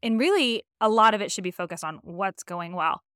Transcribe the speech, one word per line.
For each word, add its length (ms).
And 180
really, 440
a 80
lot 240
of 80
it 100
should 140
be 60
focused 340
on 180
what's 400
going 320
well. 260